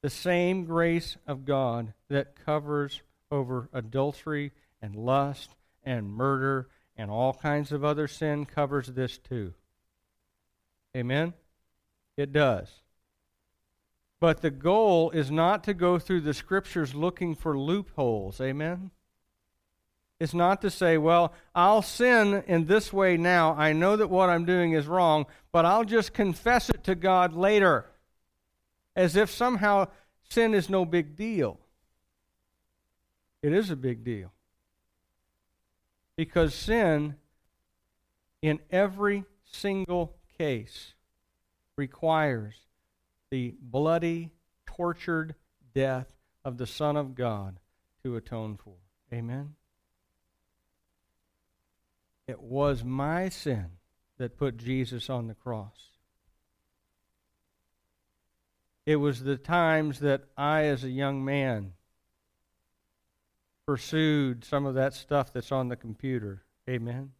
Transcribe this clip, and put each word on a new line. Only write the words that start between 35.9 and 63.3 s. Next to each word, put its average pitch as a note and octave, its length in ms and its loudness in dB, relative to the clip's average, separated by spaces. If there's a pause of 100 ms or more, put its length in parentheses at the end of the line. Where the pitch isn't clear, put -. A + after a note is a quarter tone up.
Because D#3+ 380 0
sin, D#3 640 0 (1200)
in D3+ 200 0 (100)
every G3+ 560 0 (180)
single F3+ 720 -4 (220)
case, B2+ 560 -6 (840)
requires C#3 840 -2 (680)
the B2 320 -6
bloody, E3 680 -2 (360)
tortured E3 680 -4 (400)
death C3 420 -2 (280)
of B2 140 -8
the B2 80 -6
Son D3 300 -2
of C3+ 200 -6
God G2+ 420 -6 (440)
to B2+ 120 -6
atone A2 420 -10
for. G2+ 200 -20 (360)
Amen? B2+ 440 -10 (2750)
It A#2+ 120 -10
was C3 440 -2
my D3 440 -4
sin G2+ 500 -6 (380)
that B2 220 -10
put C3 180 -4
Jesus A#2+ 540 -6
on A#2+ 160 -4
the A2+ 80 -10
cross. A2 560 -12 (3000)
It D3+ 100 4
was C#3 280 0
the C#3 120 -2
times D#3 640 0
that C#3 240 0 (120)
I, D3+ 280 0
as C#3 200 -2
a C3 60 -6
young C3+ 340 -4
man, B2+ 500 -2 (1900)